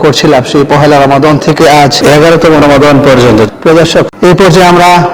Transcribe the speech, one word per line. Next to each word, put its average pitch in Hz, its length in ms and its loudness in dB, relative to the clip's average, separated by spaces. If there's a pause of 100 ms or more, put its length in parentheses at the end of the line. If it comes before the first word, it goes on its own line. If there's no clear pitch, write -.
করছিলাম 147 460 0
সেই 143 220 0
পহেলা 147 260 0
রমাদান 139 360 0 (120)
থেকে 156 180 -2 (180)
আজ 139 100 0 (220)
এগারোতম 160 380 2 (120)
রমাদান 143 320 2 (100)
পর্যন্ত। 123 320 2 (240)
প্রিয় 160 180 0
দর্শক, 165 240 -2 (240)
এই 180 120 2
পর্যায়ে 180 320 2
আমরা 175 160 2 (260)